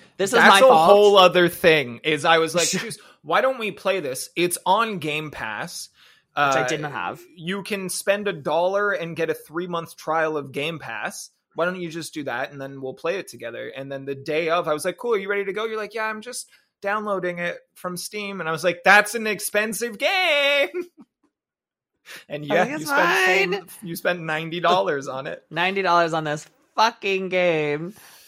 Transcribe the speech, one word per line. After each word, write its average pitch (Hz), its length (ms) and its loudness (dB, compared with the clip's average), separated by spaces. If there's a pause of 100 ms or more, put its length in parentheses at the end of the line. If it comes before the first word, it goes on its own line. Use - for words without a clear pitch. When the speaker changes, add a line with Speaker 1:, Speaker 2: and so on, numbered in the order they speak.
(180)
Speaker 1:
This 196 140 -2
is 254 80 6
Speaker 2:
that's 185 100 10
Speaker 1:
my 196 100 10
Speaker 2:
a 262 100 10
Speaker 1:
fault. 165 200 8
Speaker 2:
whole 202 280 8
other 180 320 8
thing, 147 540 2
is 151 220 -2
I 165 140 6
was 160 160 0
like, 165 140 2
Speaker 1:
<laughs> - 0 -
Speaker 2:
"Juice, 196 280 -6 (240)
why 170 200 0
don't 262 180 0
we 214 120 -6
play 190 280 -2
this? 131 360 -8
It's 175 300 0
on 208 340 2
Game 151 300 -6
Pass." 113 600 -10 (480)
Speaker 1:
Which 143 60 2 (120)
I 131 80 0
Speaker 2:
Uh, 127 40 -2
Speaker 1:
didn't 147 240 -4
have. 104 300 -8 (160)
Speaker 2:
you 185 260 -6
can 190 260 -8
spend 202 380 -2
a 196 60 -4
dollar 175 580 0
and 165 240 -6
get 165 140 -2
a 156 40 0
three-month 165 600 -8
trial 160 400 -2
of 139 160 -8
Game 147 280 -6
Pass. 117 500 -10 (240)
Why 160 100 -2
don't 180 160 -4
you 170 100 -8
just 156 240 -12
do 151 100 -8
that, 131 280 -6
and 143 80 -16
then 135 220 -12
we'll 131 120 -8
play 165 240 -6
it 175 120 -10
together? 117 440 -12
And 135 160 -12
then 139 140 -10
the 139 120 -8
day 156 340 -4
of, 165 180 0
I 156 60 2
was 156 100 -4
like, 180 140 -6
"Cool, 240 160 -2
are 214 40 2
you 190 120 -4
ready 202 160 -2
to 190 80 -6
go?" 214 120 -6
You're 220 120 -6
like, 208 160 -8
"Yeah, 220 120 -6
I'm 214 160 -8
just - 280 -14 (320)
downloading 196 580 -4
it 175 180 -4 (180)
from 180 220 -8
Steam." 202 440 -10
And 160 80 -6
I - 40 -2
was 160 100 -6
like, 175 200 0
"That's 208 320 6
an 214 120 -4
expensive 214 720 -4
game." 285 720 0
<laughs> 359 120 -8 (1500)
And 147 220 -8
Speaker 1:
I - 40 0
Speaker 2:
yeah, - 100 4
Speaker 1:
think 240 40 -6
Speaker 2:
you 294 60 -6
Speaker 1:
it's 311 160 -8
Speaker 2:
spent 370 640 2
full, 392 120 -6
Speaker 1:
fine. - 20 -20 (200)
Speaker 2:
you 165 60 -8
spent 175 260 -4
ninety 160 380 -6
dollars 170 480 0
on 135 180 -10
it. 165 220 -12
Speaker 1:
<laughs> - 20 -20
Ninety 185 320 -2
dollars 170 320 2
on 160 100 -2
this 151 220 -6 (300)
fucking 196 540 0
game. 165 680 0 (320)